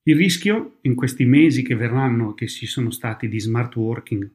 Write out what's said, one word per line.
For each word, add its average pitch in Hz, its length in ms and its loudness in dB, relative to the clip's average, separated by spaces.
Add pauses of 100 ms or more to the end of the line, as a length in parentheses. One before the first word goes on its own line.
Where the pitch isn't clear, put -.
Il 151 140 4
rischio, 196 640 0
in 127 160 0
questi 131 280 -2
mesi 131 380 6
che 123 140 -4
verranno, 117 580 -2
che 113 140 -8
ci - 180 -12
sono 117 240 -4
stati 113 380 -8
di 107 100 -6
smart 117 380 -2
working, 113 580 -4